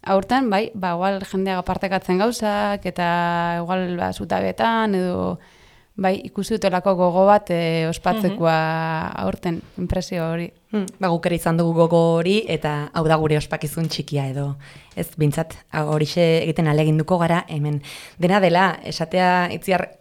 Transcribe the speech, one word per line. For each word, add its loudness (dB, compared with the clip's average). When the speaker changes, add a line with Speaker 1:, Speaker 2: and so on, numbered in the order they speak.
Speaker 1:
aurten, 0
bai, 0
ba, -4
igual -2
jendeak -2
apartekatzen -2
gauzak, -2
eta -2
igual, -2
ba, -2
zutabetan, 0
edo, -2
bai, 0
ikusi -6
dutelako 0
gogo 4
bat, 4
eh, 0
ospatzekoa 0
Speaker 2:
Mhm. -10
Speaker 1:
aurten, -4
impresio -4
hori. -6
Speaker 3:
Hmm, -2
ba, 0
guk 0
ere 2
izan 0
dugu 2
gogo 4
hori, 2
eta -2
hau 0
da 4
gure 2
ospakizun -4
txikia -4
edo, -4
ez, -6
bintzat, 0
hau -2
horixe 2
egiten 0
ahaleginduko 2
gara 2
hemen. -4
Dena 4
dela, 4
esatea, 0
Itziar, -4